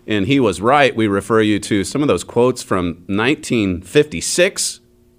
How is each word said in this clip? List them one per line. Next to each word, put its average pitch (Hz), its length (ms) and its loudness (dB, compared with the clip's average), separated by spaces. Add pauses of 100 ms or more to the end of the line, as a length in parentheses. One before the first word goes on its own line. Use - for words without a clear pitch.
And 101 200 -2
He 143 120 2
Was 98 220 0
Right. 131 340 4
We 113 120 2
refer 101 340 2
you 107 200 2
to 101 220 -2
some 135 200 -4
of 143 60 2
those 92 160 0
quotes 123 380 0
from 90 460 -4
nineteen 107 720 -2
fifty-six - 1000 -2 (380)